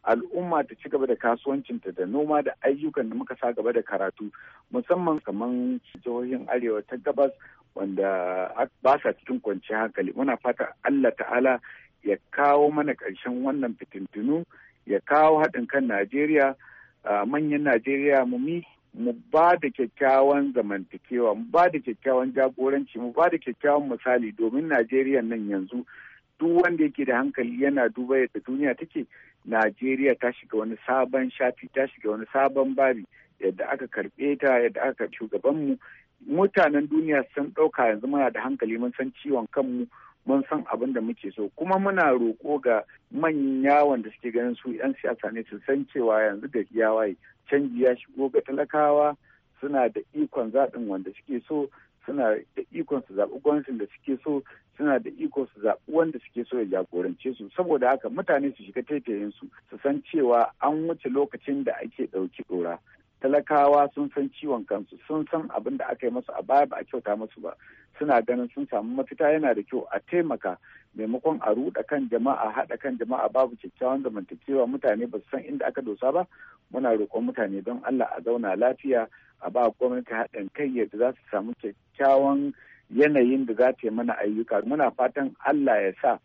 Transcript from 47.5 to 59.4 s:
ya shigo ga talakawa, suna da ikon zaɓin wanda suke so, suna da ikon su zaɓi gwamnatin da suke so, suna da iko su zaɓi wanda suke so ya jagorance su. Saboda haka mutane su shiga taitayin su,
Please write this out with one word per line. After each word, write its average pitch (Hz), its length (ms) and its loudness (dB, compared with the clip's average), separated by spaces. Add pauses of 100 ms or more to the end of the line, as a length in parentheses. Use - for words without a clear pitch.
ya 123 120 4
shigo 131 360 -4
ga - 100 2
talakawa, 147 760 2 (440)
suna 139 300 2
da 107 120 -6 (120)
ikon 135 380 -4
zaɓin 123 360 0
wanda 95 280 -6
suke 123 320 -8
so, 143 220 -4 (360)
suna 127 300 0 (200)
da - 60 -6 (100)
ikon 151 360 -4
su 98 80 -20
zaɓi 101 260 -2
gwamnatin 147 380 0
da 101 80 -4
suke - 340 -6
so, 143 220 -4 (320)
suna 143 240 2
da 113 100 -8
iko - 460 -6
su 104 60 -16
zaɓi - 260 0
wanda 156 320 0
suke - 300 -8
so 127 100 -4
ya 110 60 0
jagorance 92 720 -4
su. 101 180 -14
Saboda 151 340 2
haka 135 200 0
mutane 139 480 0
su - 60 -20
shiga 123 200 -8
taitayin 107 560 -6
su, - 80 -18 (220)